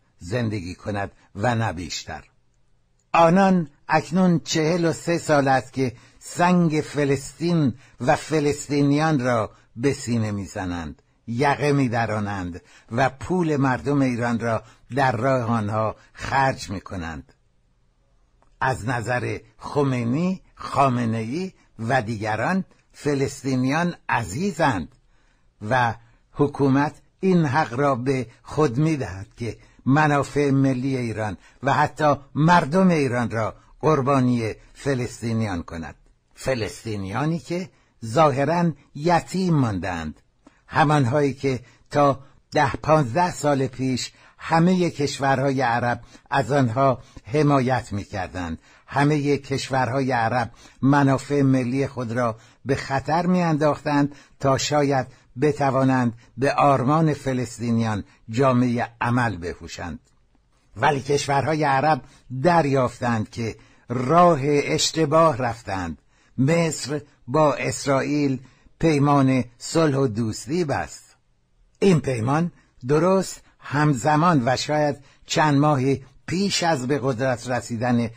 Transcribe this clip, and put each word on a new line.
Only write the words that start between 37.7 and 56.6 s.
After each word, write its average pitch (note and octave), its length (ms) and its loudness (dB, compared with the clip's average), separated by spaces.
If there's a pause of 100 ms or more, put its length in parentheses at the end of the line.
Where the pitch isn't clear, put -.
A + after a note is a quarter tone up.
ظاهراً D3+ 640 2 (240)
یتیم E3+ 580 0
ماندند، F#2 640 -2 (480)
همانهایی D3 640 2
که C3 260 -4 (320)
تا C#3+ 280 2 (320)
ده D3 240 0
پانزده D#3 560 2
سال C#3 360 -2
پیش C3 440 -4 (260)
همه F3 520 2
کشورهای C3+ 720 0
عرب A#2+ 420 0 (260)
از C3 220 -2
آنها C3 500 2 (220)
حمایت C3 720 0
می‌کردند. F2+ 640 -8 (300)
همه C#3+ 500 0
کشورهای C3 720 -2
عرب A#2 400 0 (300)
منافع C#3 600 2
ملی C3 460 2
خود B2+ 240 -8
را A#2 240 -2 (300)
به C3 100 0
خطر D3 500 -2
می‌انداختند D3+ 920 0 (240)
تا C3+ 180 2
شاید C#3 500 0 (340)
بتوانند C3 720 2 (240)
به C3+ 160 0
آرمان C#3+ 600 2